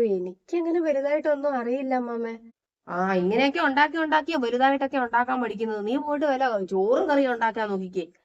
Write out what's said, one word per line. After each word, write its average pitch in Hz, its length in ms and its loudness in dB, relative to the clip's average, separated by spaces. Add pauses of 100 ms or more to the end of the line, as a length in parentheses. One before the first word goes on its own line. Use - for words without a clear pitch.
(160)
എനിക്കങ്ങനെ 330 640 -2
വലുതായിട്ടൊന്നും 294 800 0
അറിയില്ല 262 360 -2
അമ്മാമ്മേ. 233 380 -4 (540)
ആ, 175 80 -8 (260)
ഇങ്ങനെയൊക്കെ 269 460 2
ഉണ്ടാക്കി 294 360 2
ഉണ്ടാക്കിയാ 311 400 0
വലുതായിട്ടൊക്കെ 269 540 2
ഉണ്ടാക്കാൻ 247 440 0
പഠിക്കുന്നത്. 214 460 -4
നീ 247 80 0 (100)
പോയിട്ട് 294 200 -2
വല്ല 269 200 0 (260)
ചോറും 220 380 2
കറിയും 277 240 4
ഉണ്ടാക്കാൻ 226 360 -2
നോക്കിക്കേ. 185 360 -4 (200)